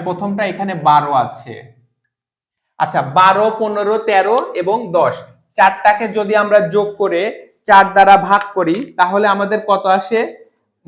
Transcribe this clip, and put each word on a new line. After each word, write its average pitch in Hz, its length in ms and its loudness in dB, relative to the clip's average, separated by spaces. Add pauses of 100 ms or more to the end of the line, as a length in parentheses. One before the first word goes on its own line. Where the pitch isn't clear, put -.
প্রথমটা 196 420 -6
এখানে 190 280 -6
বারো 147 400 2
আছে। 120 600 -6 (1040)
আচ্ছা 156 240 -2
বারো, 190 580 2
পনেরো, 208 380 -2
তেরো 214 400 0 (160)
এবং 190 380 -4
দশ 151 320 -2 (300)
চারটাকে 208 540 0
যদি 208 280 -4
আমরা 208 240 2
যোগ 202 360 -2
করে 190 580 -4 (120)
চার 196 280 4
দ্বারা 196 240 6
ভাগ 196 240 2 (120)
করি 185 400 -2
তাহলে 190 340 0
আমাদের 202 400 -2
কত 196 180 0
আসে? 196 640 -2 (380)